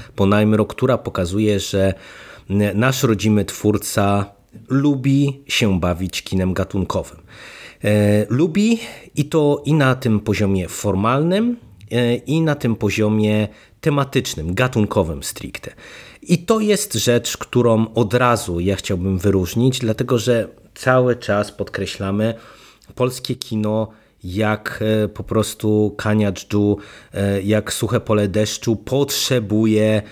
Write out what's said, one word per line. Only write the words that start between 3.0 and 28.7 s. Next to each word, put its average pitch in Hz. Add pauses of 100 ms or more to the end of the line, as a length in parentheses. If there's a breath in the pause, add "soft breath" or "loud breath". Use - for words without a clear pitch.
rodzimy 107
twórca 101 (360)
lubi 139
się 98
bawić 90
kinem 92
gatunkowym. 92 (640 loud breath)
E, 104
lubi 196 (360 loud breath)
i 147
to 143
i 151
na 131
tym 113
poziomie 98
formalnym, 147 (340)
e, 120
i 151
na 156
tym 117
poziomie 107 (320 loud breath)
tematycznym, 135
gatunkowym 104
stricte. - (480 loud breath)
I 175
to 220
jest 208
rzecz, 120
którą 113
od 117
razu 117
ja 92
chciałbym 95
wyróżnić, 101
dlatego 120
że 113 (260)
cały 127
czas 104
podkreślamy 101 (600 loud breath)
polskie 131
kino 107 (360 soft breath)
jak, 107 (200)
e, 101
po 104
prostu 107
kania 107
dżdżu, 104 (360 loud breath)
e, 98
jak 107
suche 110
pole 104
deszczu, 107